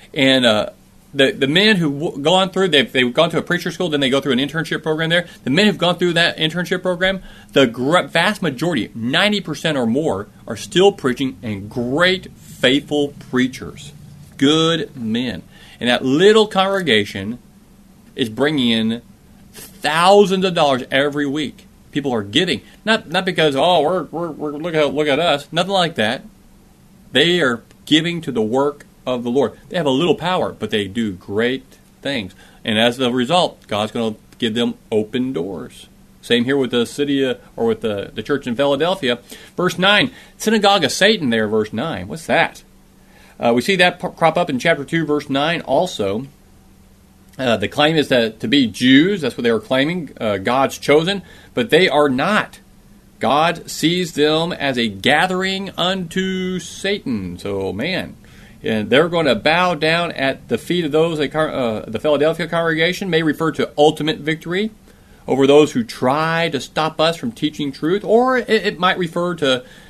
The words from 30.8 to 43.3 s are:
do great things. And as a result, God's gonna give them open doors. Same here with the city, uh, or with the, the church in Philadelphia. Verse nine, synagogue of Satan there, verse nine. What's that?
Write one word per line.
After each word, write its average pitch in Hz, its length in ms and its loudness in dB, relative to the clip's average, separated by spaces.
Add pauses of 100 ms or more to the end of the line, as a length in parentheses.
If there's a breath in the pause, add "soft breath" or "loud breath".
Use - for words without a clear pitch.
do 107 240 -4
great 113 680 -6 (240)
things. 123 320 -8 (300 loud breath)
And 107 140 0
as 120 200 2
a 127 120 0
result, 131 580 0
God's 107 240 -2
gonna 113 240 -4 (220)
give 110 160 -2
them 120 200 -2 (160)
open 123 420 -2
doors. - 540 -10 (340)
Same 120 240 2
here 139 120 2
with 127 160 0
the 120 120 2
city, 139 400 -2
uh, 123 120 -2 (180 loud breath)
or 117 120 -2
with 110 160 -2
the, 101 300 -6
the 117 100 -8
church 135 260 -4
in 117 80 -4
Philadelphia. 143 640 0 (360 loud breath)
Verse 170 220 -2
nine, 196 320 2 (260 loud breath)
synagogue 202 460 2
of 127 80 0
Satan 185 400 2
there, 110 160 2
verse 107 260 0
nine. 110 360 -6
What's 160 180 -12
that? - 380 0 (720 soft breath)